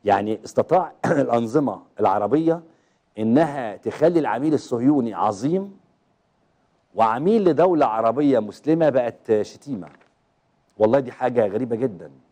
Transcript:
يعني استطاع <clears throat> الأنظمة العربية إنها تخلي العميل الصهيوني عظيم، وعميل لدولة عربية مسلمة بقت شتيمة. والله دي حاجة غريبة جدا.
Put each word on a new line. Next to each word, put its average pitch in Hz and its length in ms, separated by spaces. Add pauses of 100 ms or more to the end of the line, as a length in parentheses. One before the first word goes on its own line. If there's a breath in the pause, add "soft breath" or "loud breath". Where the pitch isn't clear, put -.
يعني 104 400
استطاع 156 480 (120)
<clears throat> - 20
الأنظمة 120 760 (180)
العربية 110 640 (560 soft breath)
إنها 120 580
تخلي 156 420
العميل 135 360
الصهيوني 123 600
عظيم، 127 640 (1200)
وعميل 131 500
لدولة 160 420
عربية 113 520
مسلمة 147 500
بقت 120 540
شتيمة. 101 460 (880)
والله 110 220
دي 120 120
حاجة 120 340
غريبة 113 300
جدا. 92 340 (220)